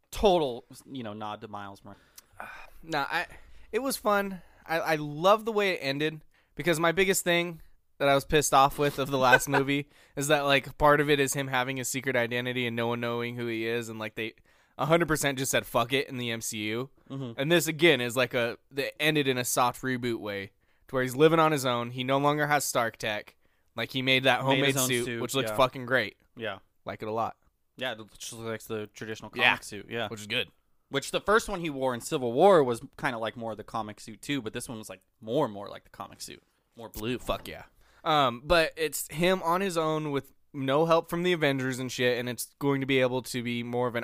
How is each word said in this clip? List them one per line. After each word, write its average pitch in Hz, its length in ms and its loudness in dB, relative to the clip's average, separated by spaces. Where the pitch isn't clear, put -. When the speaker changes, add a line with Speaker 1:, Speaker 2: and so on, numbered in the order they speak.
Speaker 1:
total, 156 520 2
you 131 140 -10
know, 107 100 -10
nod 107 280 -10
to 113 60 -12
Miles 101 360 -14
Morales. 104 160 -20
Speaker 2:
<sighs> - 100 -16
Nah, 151 280 -4
I, 165 140 -2
it 214 80 -2
was 262 180 -2
fun. 202 440 0
I, 160 140 -2
I 160 160 0
love 156 500 2
the 226 60 -2
way 208 200 2
it 175 100 -2
ended 151 400 -2
because 156 240 0
my 170 120 4
biggest 190 320 2
thing 170 380 0
that 143 100 2
I 139 60 8
was 139 100 2
pissed 151 280 2
off 143 260 6
with 143 180 2
of 135 140 -2
the 139 60 2
last 131 320 6
Speaker 1:
<laughs> - 0 -
Speaker 2:
movie 139 380 0
is 143 140 -4
that, 147 160 4
like, 139 320 2
part 147 220 6
of 147 100 2
it 147 100 6
is 135 140 0
him 139 140 -4
having 131 320 -2
a 123 60 -6
secret 127 300 -4
identity 123 500 0
and 117 100 -4
no 117 120 0
one 120 120 -2
knowing 120 360 -4
who 120 120 -6
he 113 200 -4
is, 113 220 -4
and, 110 100 -10
like, 107 160 -8
they 110 180 -8
a 127 100 -2
hundred 165 200 6
percent 143 300 0
just 131 140 -2
said, 117 140 0
"Fuck 120 280 0
it," 135 160 0
in 127 80 -10
the 120 140 -4
M 113 100 -6
C - 160 -8
U. 120 200 -4
Speaker 1:
Mm-hmm. 131 280 -8
Speaker 2:
And 139 120 0
this, 165 160 4
again, 156 340 4
is, 120 140 -4
like, 123 180 0
a, 117 240 -2
that 135 280 -6
ended 151 280 2
in 131 100 2
a 120 80 -2
soft 123 380 0
reboot 123 360 -2
way 101 320 -8
to - 80 -8
where 131 80 2
he's 127 120 -4
living 156 240 6
on 156 120 4
his 139 140 0
own. 120 260 -2
He 127 120 -6
no 135 140 0
longer 147 300 2
has 147 180 0
Stark 117 320 -2
tech. - 380 -8
Like, 117 160 -6
he 131 100 -4
made 131 220 4
that 123 200 4
Speaker 1:
Made 135 220 2
his 139 100 2
Speaker 2:
homemade - 20 -2
Speaker 1:
own 127 100 2
Speaker 2:
suit, 123 180 0
Speaker 1:
suit, 117 160 -6
Speaker 2:
which 120 140 -6
looked 127 140 0
Speaker 1:
yeah. 107 60 -4
Speaker 2:
fucking 127 300 0
great. 117 320 -2
Speaker 1:
Yeah. 104 240 -8
Speaker 2:
Like 101 180 -10
it 110 40 -8
a 107 40 -4
lot. 110 240 -2
Speaker 1:
Yeah, 123 140 -8
it 110 80 -12
just - 160 -14
looks 113 140 -12
like 110 160 -8
the 107 240 -8
traditional 110 420 -12
comic 120 160 0
Speaker 2:
Yeah. 117 140 4
Speaker 1:
suit, - 300 -14
yeah. 113 180 -6
Speaker 2:
Which 104 140 -12
is 104 60 -14
good. 113 200 -4
Speaker 1:
Which 139 220 -4
the 175 100 -2
first 220 260 2
one 202 120 -6
he 170 100 -6
wore 131 240 -2
in 117 80 -8
Civil 127 320 -4
War 170 300 6
was 120 180 -2
kinda 131 200 -4
like 110 180 -4
more 113 140 -8
of 104 60 -12
the 107 60 -12
comic 107 360 -8
suit 107 220 -18
too, 143 200 -4
but 107 100 -8
this 120 160 -10
one 117 120 -10
was, 110 100 -16
like, 95 120 -18
more 123 240 0
and 110 80 -6
more 101 160 -12
like - 140 -16
the - 80 -20
comic - 300 -16
suit. - 200 -16
More 113 140 -16
blue. 113 300 -6
Speaker 2:
Fuck - 280 -6
yeah. 80 160 -14
Um, 135 400 2
but 160 320 2
it's 156 360 -6
him 175 320 2
on 170 180 0
his 185 160 -4
own 156 340 0
with 139 220 -4
no 139 320 2
help 165 240 4
from 175 140 -2
the 180 100 2
Avengers 135 460 0
and 127 120 -6
shit, 123 280 2
and 123 80 -6
it's 123 200 -8
going 135 220 2
to 131 60 -2
be 135 120 4
able 127 220 2
to 123 220 -6
be 120 200 -4
more 120 240 -2
of 113 80 -4
an 117 80 -4